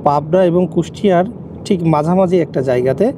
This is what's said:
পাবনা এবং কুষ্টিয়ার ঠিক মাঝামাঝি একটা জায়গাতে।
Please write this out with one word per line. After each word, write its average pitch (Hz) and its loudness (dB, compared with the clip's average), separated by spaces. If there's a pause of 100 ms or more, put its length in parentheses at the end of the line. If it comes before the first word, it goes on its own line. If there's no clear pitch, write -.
পাবনা 156 0
এবং 180 2
কুষ্টিয়ার 180 0 (400)
ঠিক 175 -2
মাঝামাঝি 170 2
একটা 147 -2
জায়গাতে। 135 0